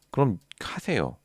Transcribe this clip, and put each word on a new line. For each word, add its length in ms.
그럼 260
하세요. 640